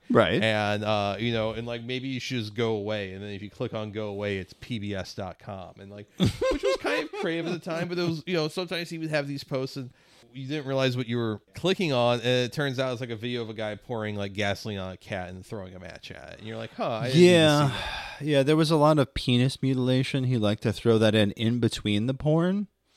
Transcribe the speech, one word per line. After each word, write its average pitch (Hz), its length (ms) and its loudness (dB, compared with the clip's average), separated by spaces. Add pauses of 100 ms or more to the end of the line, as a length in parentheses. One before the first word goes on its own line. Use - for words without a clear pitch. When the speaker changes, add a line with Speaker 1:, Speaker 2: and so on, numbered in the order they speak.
Speaker 1:
Right. 107 340 2
Speaker 2:
And, 107 400 0
uh, 101 360 -2
you 117 160 -4
know, 110 160 -2
and, 117 160 -8
like, 120 180 -10
maybe 127 240 -8
you 131 120 -6
should 127 180 -6
just 107 160 -8
go 113 220 -2
away. 101 360 -6
And 95 100 -12
then 104 100 -10
if 98 100 -10
you 104 80 -14
click 120 240 -8
on 107 180 -8
go 107 160 -6
away, 101 300 -4
it's 92 160 -10
P - 240 -8
B 101 160 -4
S 95 200 -8
dot 92 240 -10
com. 95 400 -14
And, 98 120 -18
like, 104 220 -18
Speaker 1:
<laughs> - 40 -20
Speaker 2:
which - 460 0
was 523 180 0
kind 294 240 -2
of 320 160 -14
creative 165 280 -4
at 175 40 -4
the 175 60 -6 (120)
time, 170 180 -4
but 175 100 -6
it 175 100 0
was, 165 180 -4
you 185 60 -4
know, 156 160 0
sometimes 170 400 -6
he 165 80 -8
would 160 140 -6
have 147 180 0
these 143 160 -6
posts 135 320 -4
and 127 140 -8 (420)
you 131 160 -10
didn't 143 180 -4
realize 131 300 2
what 123 100 -2
you 117 120 -2
were 110 240 -2 (120)
clicking 180 380 0
on. 120 280 4
And 113 60 -2 (200)
it 113 80 -6
turns 139 240 -2
out 131 140 0
it's, 120 100 -6
like, 120 80 -8
a 117 60 -6
video 120 260 -4
of 110 80 -8
a 110 40 -8
guy 107 200 -6
pouring, 107 420 -6
like, 101 160 -4
gasoline 101 460 -2
on 92 140 -8
a 90 40 -14
cat 90 320 -8
and 92 160 -14
throwing 92 300 -12
a 90 40 -14
match - 320 -16
at - 220 -16
it. - 60 -18
And 107 100 -14
you're 110 80 -8
like, 113 180 -10
"Huh, 208 140 -4
I 117 200 -2
didn't 139 120 8
even 180 140 12
Speaker 1:
Yeah. 151 340 6
Speaker 2:
see 120 60 -2
that." - 500 -8
Speaker 1:
Yeah, 143 180 4
there 151 140 6
was 156 140 4
a 165 60 4
lot 151 220 6
of 135 140 2
penis 127 500 2
mutilation. 127 600 2
He 127 140 2
liked 104 240 2
to 110 100 2
throw 113 240 4
that 107 180 6
in, 104 180 6
in 117 280 0
between 107 460 0
the 131 80 0
porn. 175 540 2 (280)